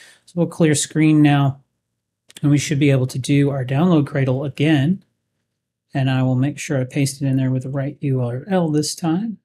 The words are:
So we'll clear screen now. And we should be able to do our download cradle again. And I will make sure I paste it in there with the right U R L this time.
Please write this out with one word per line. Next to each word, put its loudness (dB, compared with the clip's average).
So -20
we'll 0
clear 2
screen 2
now. 4
And 2
we 4
should -2
be 4
able 2
to -10
do 2
our -6
download 2
cradle -2
again. 0
And -2
I 0
will 0
make -2
sure -4
I -4
paste -4
it -4
in 0
there 0
with -4
the -12
right -8
U -2
R -6
L 0
this -2
time. -4